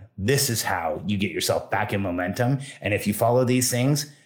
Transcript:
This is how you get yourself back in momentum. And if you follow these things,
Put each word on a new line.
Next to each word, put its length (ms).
This 320
is 120
how 440
you 100
get 140
yourself 400
back 240
in 80
momentum. 560
And 100
if 140
you 80
follow 320
these 240
things, 420